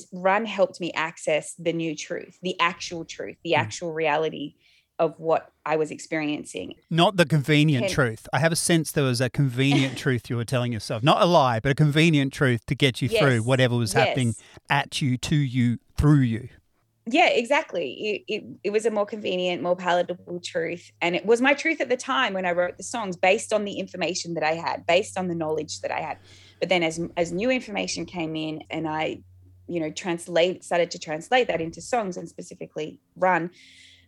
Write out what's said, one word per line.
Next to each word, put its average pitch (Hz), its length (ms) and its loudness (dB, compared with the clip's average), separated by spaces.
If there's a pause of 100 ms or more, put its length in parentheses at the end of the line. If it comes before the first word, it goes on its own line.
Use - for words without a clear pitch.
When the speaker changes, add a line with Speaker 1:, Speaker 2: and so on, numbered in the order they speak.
(140)
Speaker 1:
Run 190 320 0
helped 196 340 0
me 170 140 -6
access 156 600 -2
the 165 180 -2
new 165 220 -4
truth, - 460 -10
the 180 180 -6
actual 170 440 -2
truth, - 400 -12
the 165 80 -6
Speaker 2:
Mm. 151 60 4
Speaker 1:
actual 160 340 -2
reality 156 640 -2 (440)
of 160 200 0
what 160 320 0 (140)
I 151 100 0
was 156 160 0
experiencing. - 840 -6 (140)
Speaker 2:
Not 196 280 4
the 170 80 6
convenient 147 640 4
Speaker 1:
Can 90 60 -2
Speaker 2:
truth. 117 400 0
I 135 60 2
have 165 120 4
a 170 40 0
sense 165 360 2
there 156 120 2
was 123 180 2
a 127 80 2
convenient 135 680 2
Speaker 1:
<laughs> - 60 -8
Speaker 2:
truth 127 260 -2
you 120 80 -2
were 117 80 -4
telling 123 280 0
yourself. 110 300 -4
Not 165 180 6
a 202 40 6
lie, 139 340 4
but 139 120 2
a 131 40 0
convenient 147 580 4
truth 123 340 0
to 123 80 -2
get 131 260 2
you 127 80 0
through 127 260 4
Speaker 1:
Yes. 110 100 0
Speaker 2:
whatever 123 300 4
was 117 180 0
happening 131 340 2
Speaker 1:
Yes. - 160 -4 (260)
Speaker 2:
at 143 320 -2
you, 127 160 0
to - 180 -2
you, 123 440 2 (180)
through 147 240 6
you. 120 280 -2 (600)
Speaker 1:
Yeah, 311 200 4
exactly. 220 960 -2
It, 208 60 -6
it, - 100 -6 (220)
it 180 60 -2
was 220 140 0
a 226 60 0
more 208 140 0
convenient, 180 560 -4
more 180 160 0
palatable 175 680 -2
truth. 170 480 -6 (100)
And 175 140 0
it 175 100 -4
was 233 160 4
my 277 120 4
truth 311 260 -2
at 277 80 -2
the 247 80 -2
time 254 380 -2
when 185 120 -4
I 175 60 0
wrote 180 260 0
the 190 60 -14
songs, 202 320 -6
based 196 380 2
on 208 100 0
the 202 160 -6
information 180 540 -6
that 165 100 -2
I 160 120 2
had, 139 300 -4
based 180 320 2
on 185 120 -2
the 170 60 -2
knowledge 156 460 -4
that - 100 -6
I - 100 -4
had. 156 160 -8 (420)
But - 80 -2
then 175 160 2
as, 160 160 -2 (160)
as 170 160 -2
new 202 180 -2
information 190 560 -4
came 160 300 -8
in 156 340 -6
and 160 180 -4
I, 156 340 -4 (460)
you 170 120 -4
know, 156 100 -4
translate, 170 760 -2
started 175 260 0
to 180 80 -12
translate 165 480 -2
that 165 140 -2
into 165 200 -8
songs 196 360 -4
and 170 100 -10
specifically 160 720 -12 (160)
Run, 175 360 0 (560)